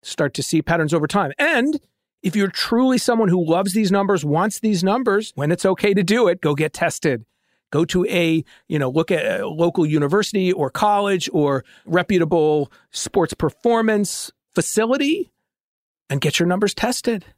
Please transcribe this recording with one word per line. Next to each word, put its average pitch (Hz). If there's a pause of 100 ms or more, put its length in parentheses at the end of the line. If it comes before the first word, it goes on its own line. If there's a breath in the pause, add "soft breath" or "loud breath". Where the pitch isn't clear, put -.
Start -
to 139
see 160
patterns 160
over 151
time. 165
And 285 (420)
if 170
you're 202
truly 247
someone 226
who 175
loves 180
these 196
numbers, 196
wants 165
these 208
numbers, 208
when 147
it's 175
okay 190
to 202
do 208
it, 180
go 147
get 151
tested. 143 (460)
Go 160
to 180
a, 170 (220 soft breath)
you 156
know, 135
look 160
at 113
a 104
local 170
university 180
or 147
college 202
or 139 (200 soft breath)
reputable 165 (180 soft breath)
sports -
performance 220 (220)
facility 269 (760)
and 139
get -
your 170
numbers 196
tested. 233 (120)